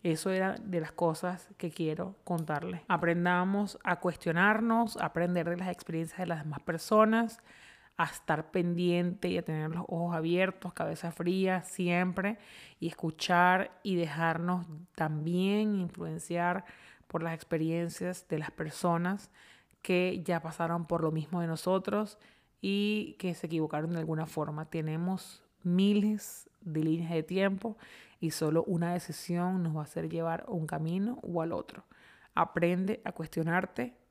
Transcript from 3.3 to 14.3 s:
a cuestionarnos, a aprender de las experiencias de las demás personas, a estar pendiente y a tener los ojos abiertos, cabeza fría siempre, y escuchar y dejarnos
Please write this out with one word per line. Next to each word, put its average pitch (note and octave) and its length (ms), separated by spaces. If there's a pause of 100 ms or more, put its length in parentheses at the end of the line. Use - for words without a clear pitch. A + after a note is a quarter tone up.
a F3+ 160
cuestionarnos, G#3+ 1000
a E3+ 100
aprender F3 420
de F3 80
las F#3 120
experiencias E3 500
de F#3 80
las D#3+ 180
demás D3 160
personas, A3 800 (560)
a E3 80
estar - 480
pendiente F3 760
y F3 100
a E3+ 60
tener D#3 260
los E3+ 180
ojos E3+ 260
abiertos, F3 580
cabeza E3 380
fría F#3 540
siempre, F#3 760 (400)
y D#3+ 80
escuchar F3+ 840 (100)
y F#3+ 140
dejarnos E3 680 (280)